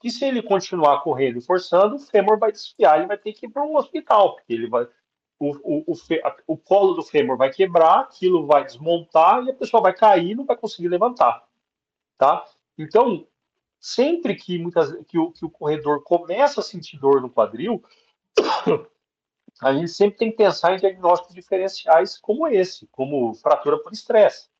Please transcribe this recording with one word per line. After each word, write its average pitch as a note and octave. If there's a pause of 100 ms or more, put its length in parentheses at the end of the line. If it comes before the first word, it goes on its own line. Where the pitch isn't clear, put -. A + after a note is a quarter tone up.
E A#3+
se -
ele B3+
continuar F3
correndo C3
e -
forçando, F#3
o -
fêmur G#3
vai A3
desfiar, -
ele -
vai G#3
ter G#3+
que -
ir -
pra C#4
um D4+
hospital, B3+
porque -
ele A#2
vai, A#2+ (520)
o, C#3+
o, D#3
o -
fe-, -
a, - (100)
o -
colo F#3+
do D#3+
fêmur C#3+
vai C3+
quebrar, F3
aquilo F3+
vai C#3+
desmontar E3+
e C4
a C4
pessoa A#3+
vai F#3
cair F#3+
e -
não C4+
vai C4+
conseguir F3
levantar, F3+ (760)
tá? D3 (320)
Então, G3 (540)
sempre C#4+
que, F3+
muitas, E3+ (140)
que -
o, E3
que -
o D#3
corredor D3
começa F3
a -
sentir D#3+
dor C#3
no B2
quadril, A#2 (540)
<coughs> -
a C3+
gente D#3+
sempre G3+
tem A3+
que A3
pensar F#3
em F#3
diagnósticos F3+
diferenciais F#3
como D4
esse, F#3
como C3
fratura -
por -
estresse. G#3+ (120)